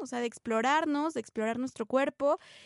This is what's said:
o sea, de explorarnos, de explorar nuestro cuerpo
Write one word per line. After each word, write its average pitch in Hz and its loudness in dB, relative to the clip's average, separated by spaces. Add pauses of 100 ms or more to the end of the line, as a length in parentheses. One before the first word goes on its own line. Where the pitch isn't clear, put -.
o 277 -6
sea, 247 -6
de 240 -2
explorarnos, 285 0
de 233 -2
explorar 226 -2
nuestro 254 -6
cuerpo 277 2 (260)